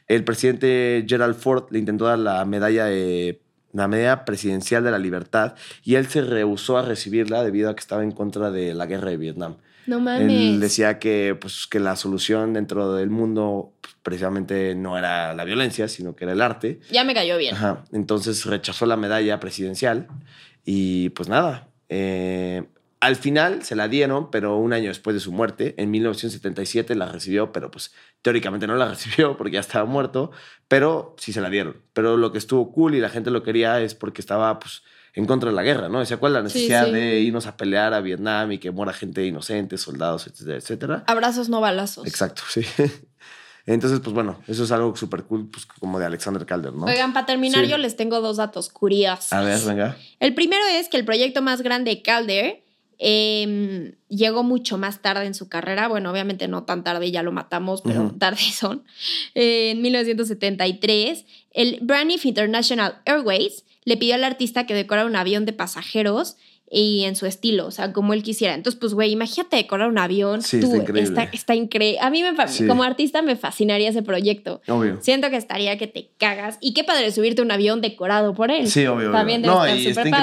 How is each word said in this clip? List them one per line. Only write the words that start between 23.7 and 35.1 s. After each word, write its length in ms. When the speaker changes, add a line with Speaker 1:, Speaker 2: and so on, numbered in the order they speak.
Speaker 1:
la 120
dieron, 420
pero 280
un 160
año 160
después 260
de 40
su 120
muerte, 460
en 120
mil 140
novecientos 320
setenta 260
y 60
siete 260
la 180
recibió, 400
pero, 200
pues, 200
teóricamente 460
no 80
la 120
<laughs> 20
recibió 460
porque 200
ya 60
estaba 240
muerto, 440
pero 500
sí 160
se 80
la 80
dieron. 280
Pero 240
lo 140
que 60
estuvo 340
cool 220
y 60
la 100
gente 220
lo 100
quería 400
es 140
porque 260
estaba, 380
pues, 240